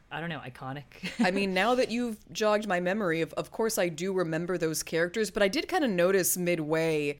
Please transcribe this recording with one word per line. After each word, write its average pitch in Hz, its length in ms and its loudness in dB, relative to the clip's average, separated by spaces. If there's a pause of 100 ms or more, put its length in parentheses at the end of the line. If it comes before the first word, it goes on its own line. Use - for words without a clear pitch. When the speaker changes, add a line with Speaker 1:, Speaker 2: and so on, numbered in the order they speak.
(120)
Speaker 1:
I 147 80 -6
don't 170 80 -6
know, 143 180 -8
iconic. 135 360 -12 (200)
<laughs> - 160 -10
Speaker 2:
I 185 120 4
mean, 196 240 0
now 208 220 2
that 254 140 0
you've 233 280 -4 (120)
jogged 214 380 0
my 180 100 0
memory, 180 440 0
of, 156 100 -4
of - 180 -6
course 220 280 -2
I 180 100 2
do 175 240 -4
remember 175 460 0
those 160 240 -2
characters, 175 480 0
but 202 120 0
I 202 60 4
did 269 180 -2
kinda 320 220 2
notice 180 480 4
midway 160 840 0